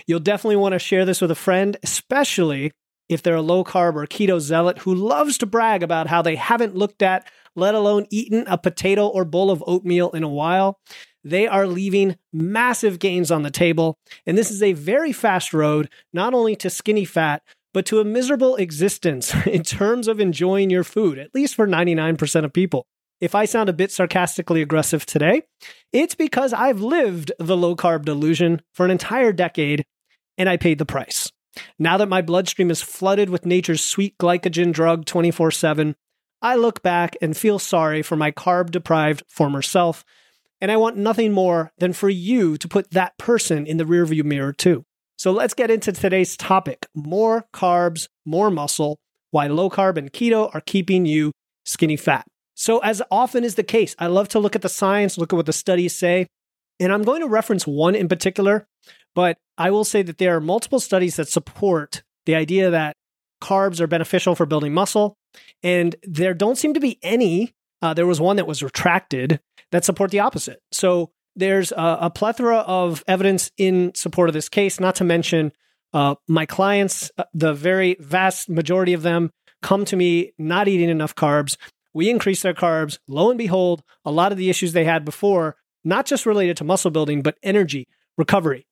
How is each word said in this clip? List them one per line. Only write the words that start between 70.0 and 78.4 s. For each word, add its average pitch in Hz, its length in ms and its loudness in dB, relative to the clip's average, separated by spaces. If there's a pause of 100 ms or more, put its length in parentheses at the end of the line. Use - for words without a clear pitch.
the 202 80 0
opposite. 202 420 -4 (120)
So 180 380 0 (260)
there's 190 340 0
a, 165 300 0
a 170 80 -2
plethora 233 480 0
of 180 500 -2
evidence 190 500 2
in 185 380 2
support 175 320 0
of 160 60 0
this 156 160 -6
case, 196 320 0
not 185 140 0
to 190 100 -2
mention, 165 480 0 (400)
uh, 143 220 2 (120)
my 160 180 2
clients, 196 720 0
uh, - 60 -4 (100)
the 160 200 0
very 185 480 0
vast 185 480 0